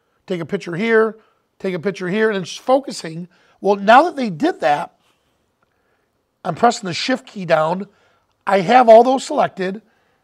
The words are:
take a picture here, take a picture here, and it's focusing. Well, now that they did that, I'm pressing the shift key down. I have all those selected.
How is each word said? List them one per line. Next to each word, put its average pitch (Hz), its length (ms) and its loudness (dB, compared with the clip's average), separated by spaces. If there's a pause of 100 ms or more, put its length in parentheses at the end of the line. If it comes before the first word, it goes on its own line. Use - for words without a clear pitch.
(260)
take 180 160 -8
a 160 40 -10
picture 170 300 -8
here, 220 420 0 (420)
take 185 160 -6
a 175 40 -8
picture 180 300 -8
here, 220 200 0
and 196 120 -4
it's - 160 -14
focusing. 185 680 -6 (340)
Well, 196 140 2
now 214 280 6
that 339 120 -4
they 254 140 -6
did 208 320 -4
that, 151 360 -2 (1500)
I'm 175 120 -6
pressing 226 320 0
the 170 60 -6
shift - 340 -6
key 190 180 -12
down. 165 420 -2 (580)
I 196 160 2
have 226 280 4
all 226 140 10
those 262 200 0
selected. 190 580 -4 (420)